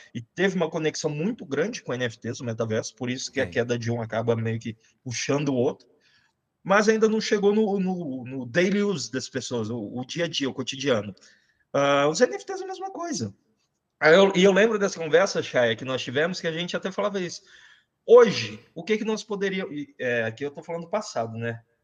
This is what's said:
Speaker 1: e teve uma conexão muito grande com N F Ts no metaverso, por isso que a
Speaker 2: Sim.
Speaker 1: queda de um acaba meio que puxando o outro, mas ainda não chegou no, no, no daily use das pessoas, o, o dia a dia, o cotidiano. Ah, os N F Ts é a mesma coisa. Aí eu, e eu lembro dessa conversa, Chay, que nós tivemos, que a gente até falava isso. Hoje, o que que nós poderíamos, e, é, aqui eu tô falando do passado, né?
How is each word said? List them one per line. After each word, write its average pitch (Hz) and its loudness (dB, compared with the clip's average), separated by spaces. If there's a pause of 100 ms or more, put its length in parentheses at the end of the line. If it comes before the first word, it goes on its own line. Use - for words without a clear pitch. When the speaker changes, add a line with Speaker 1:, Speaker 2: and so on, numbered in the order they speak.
(140)
Speaker 1:
e 117 -8
teve 180 -2
uma - 0
conexão 156 -2
muito 165 -4
grande 151 -4
com 147 -8
N 127 -2
F 113 -6
Ts 117 -8
no 127 -8
metaverso, 110 -4
por 123 -6
isso 131 -8
que 139 -4
a 127 0
Speaker 2:
Sim. 90 -6
Speaker 1:
queda 120 0
de 117 -4
um 117 -2
acaba 113 -2
meio 113 -2
que 113 -8 (260)
puxando 139 -2
o 135 0
outro, - 0 (720)
mas 202 4
ainda 220 4
não 220 0
chegou 202 2
no, 202 2
no, 165 -4
no 127 -8
daily 185 2
use 185 -2
das 127 -6
pessoas, 117 -6
o, 120 -8
o 127 -8
dia 170 -4
a - -10
dia, 143 -4
o 120 -6
cotidiano. 127 -2 (580)
Ah, 143 2
os 165 -2
N 349 4
F - -16
Ts 381 -8
é 381 -8
a 381 -10
mesma 381 -10
coisa. 302 -6 (640)
Aí 156 8
eu, 196 8
e 180 6
eu 196 8
lembro 214 4
dessa 190 -2
conversa, 165 2
Chay, 120 2
que 113 -6
nós 127 -2
tivemos, 156 -2
que 175 -6
a 165 -2
gente 175 -6
até 185 -6
falava 196 -2
isso. - -8 (640)
Hoje, 127 6
o 165 -12
que 214 0
que 214 -6
nós 214 -4
poderíamos, 190 -4
e, 147 -10
é, 120 0
aqui 113 -6
eu 143 -6
tô 156 -14
falando 170 -8
do 165 -16
passado, 117 -4
né? 113 -6 (240)